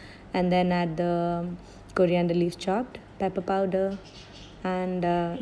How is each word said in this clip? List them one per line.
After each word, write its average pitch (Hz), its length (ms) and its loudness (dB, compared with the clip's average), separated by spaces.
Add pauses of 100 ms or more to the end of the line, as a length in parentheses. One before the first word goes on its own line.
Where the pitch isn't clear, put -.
(340)
and 180 180 4
then 180 200 4
add 170 260 0
the 175 480 0 (480)
coriander 175 400 4
leaves 175 220 2
chopped, 220 420 -2 (220)
pepper 190 220 -2
powder, 196 580 0 (640)
and, 185 420 -2
uh, 175 360 0